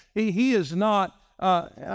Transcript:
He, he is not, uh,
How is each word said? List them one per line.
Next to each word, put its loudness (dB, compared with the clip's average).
He, 0
he 2
is 0
not, 0
uh, 0